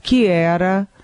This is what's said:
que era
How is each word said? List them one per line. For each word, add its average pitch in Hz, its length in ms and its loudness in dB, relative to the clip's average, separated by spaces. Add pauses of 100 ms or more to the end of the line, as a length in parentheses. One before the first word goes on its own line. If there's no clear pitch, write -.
que 247 240 0
era 180 600 0 (160)